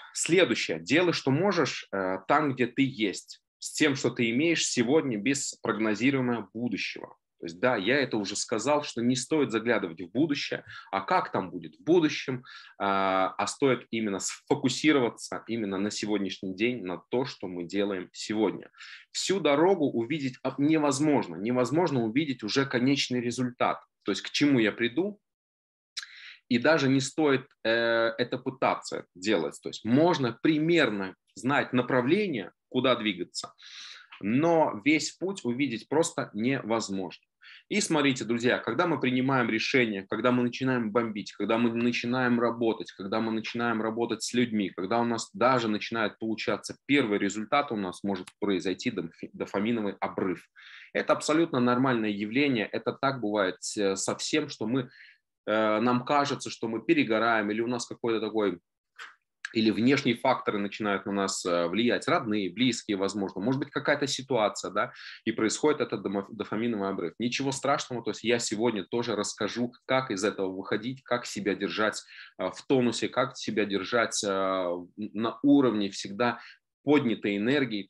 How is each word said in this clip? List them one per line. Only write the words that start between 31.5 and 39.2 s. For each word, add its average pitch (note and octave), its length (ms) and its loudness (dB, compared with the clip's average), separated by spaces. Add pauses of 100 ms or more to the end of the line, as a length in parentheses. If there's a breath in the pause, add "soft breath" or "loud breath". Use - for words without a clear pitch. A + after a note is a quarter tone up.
направление, B2+ 800 0 (160)
куда B2+ 280 2
двигаться, G2 560 -4 (680 loud breath)
но C#3+ 640 2
весь D3+ 280 2
путь F#3+ 320 -8
увидеть B2 440 -2
просто D#3 460 -2
невозможно. G#2 920 -2 (440 loud breath)
И G3+ 120 0
смотрите, C#3 440 2
друзья, A#2 340 2
когда B2+ 280 0
мы D3 140 -2
принимаем B2+ 500 2